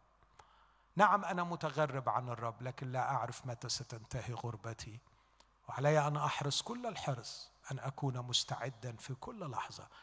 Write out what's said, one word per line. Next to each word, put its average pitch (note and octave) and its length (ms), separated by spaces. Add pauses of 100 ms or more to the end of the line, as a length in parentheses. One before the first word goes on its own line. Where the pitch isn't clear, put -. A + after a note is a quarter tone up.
(960)
نعم، F#3+ 300
أنا F3+ 180
متغرب D3 680
عن B2 200
الرب، A#2 320
لكن B2+ 300
لا B2+ 200
أعرف A#2+ 340
متى A#2+ 240
ستنتهي A#2 640
غربتي، A2+ 680 (680)
وعلي D3 380
أن D3 100
أحرص C#3+ 440
كل A#3+ 240
الحرص - 640 (200)
أن C3 80
أكون C3 380
مستعدا B2 800
في - 180
كل G3 380
لحظة، - 360 (160)